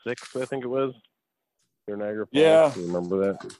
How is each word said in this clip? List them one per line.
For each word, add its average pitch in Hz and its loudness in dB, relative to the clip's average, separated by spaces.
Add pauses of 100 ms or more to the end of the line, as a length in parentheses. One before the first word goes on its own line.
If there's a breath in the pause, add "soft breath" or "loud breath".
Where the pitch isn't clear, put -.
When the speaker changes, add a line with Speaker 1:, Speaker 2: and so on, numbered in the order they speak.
Speaker 1:
six, - -10
I 127 -4
think 135 -6
it 123 -8
was? 131 -2 (920)
Near 104 -8
Niagara 104 -6
Falls. - -14
Speaker 2:
Yeah. 156 6
Speaker 1:
Do 95 -8
you 87 -6
remember 87 -2
that? 98 -2